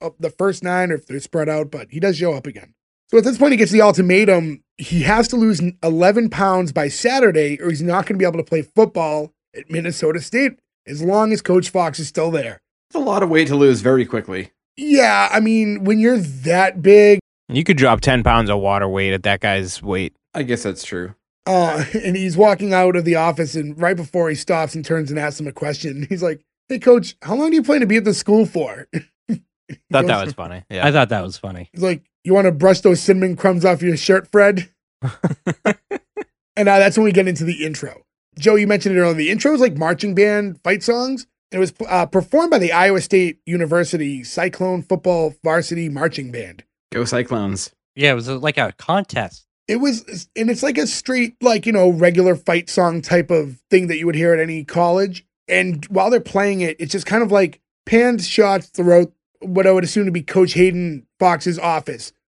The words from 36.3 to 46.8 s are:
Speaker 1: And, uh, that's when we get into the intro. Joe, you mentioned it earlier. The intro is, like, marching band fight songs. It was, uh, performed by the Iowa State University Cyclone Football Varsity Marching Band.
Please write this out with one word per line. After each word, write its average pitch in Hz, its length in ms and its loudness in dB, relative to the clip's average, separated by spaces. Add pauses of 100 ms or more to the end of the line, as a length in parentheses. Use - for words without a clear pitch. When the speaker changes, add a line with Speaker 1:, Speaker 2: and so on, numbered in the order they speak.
Speaker 1:
And, 202 120 2
uh, 196 120 6
that's 196 160 4
when 220 80 4
we 208 80 2
get 185 160 2
into 165 160 -4
the 160 200 -6
intro. 147 380 -10 (340)
Joe, 208 200 4
you 208 100 2
mentioned 202 300 0
it - 20 2
earlier. 170 160 2
The 156 160 -2
intro 277 240 0
is, 247 60 2
like, 208 160 2
marching 175 380 -2
band 208 500 0
fight 190 180 -2
songs. 247 440 -4 (260)
It 185 60 -6
was, 185 140 0 (160)
uh, 180 180 0
performed 285 440 0
by 294 80 4
the 170 140 -2
Iowa 185 280 4
State 180 460 0
University 160 800 -2
Cyclone 180 580 -4
Football 170 520 -2 (100)
Varsity 165 440 -2
Marching 143 440 -6
Band. 95 320 -14 (280)